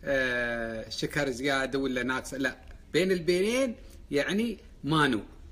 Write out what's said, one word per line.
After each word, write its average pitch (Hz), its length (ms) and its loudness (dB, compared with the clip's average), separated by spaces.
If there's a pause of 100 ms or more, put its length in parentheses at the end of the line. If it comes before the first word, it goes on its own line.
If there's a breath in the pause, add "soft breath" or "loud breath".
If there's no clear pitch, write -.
آه، 120 840 -2
شكر 143 420 -2
زيادة 135 480 0
ولا 127 240 0
ناقص، 131 320 -2
لا، 131 240 -2 (340)
بين 185 200 4
البينين 196 640 2 (340 loud breath)
يعني 175 480 0 (260)
مانو. 139 380 4 (300)